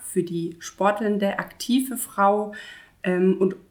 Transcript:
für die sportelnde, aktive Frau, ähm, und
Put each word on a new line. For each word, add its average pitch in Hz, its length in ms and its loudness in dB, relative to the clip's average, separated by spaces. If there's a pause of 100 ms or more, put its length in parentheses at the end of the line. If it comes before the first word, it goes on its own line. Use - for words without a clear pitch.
für 180 200 -2
die 170 360 -6
sportelnde, 202 800 -2
aktive 262 580 -2
Frau, 208 560 0 (500)
ähm, 185 360 4
und 190 160 2 (160)